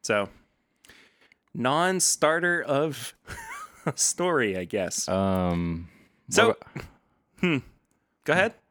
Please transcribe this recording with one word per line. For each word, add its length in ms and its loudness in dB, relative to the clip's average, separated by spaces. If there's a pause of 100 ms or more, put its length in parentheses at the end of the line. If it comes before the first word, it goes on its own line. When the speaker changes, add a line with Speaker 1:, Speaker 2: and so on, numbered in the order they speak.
Speaker 1:
So, 260 0 (1300)
non-starter 1080 2
of 520 -2 (360)
<laughs> 360 -12
a 100 -2
story, 600 0
I 60 -4
guess. 440 -4
Speaker 2:
Um, 800 0 (420)
Speaker 1:
So, 180 6
Speaker 2:
what 100 0 (160)
about 100 -10 (560)
Speaker 1:
hmm. 160 2 (680)
Go 100 0
ahead. 200 2 (160)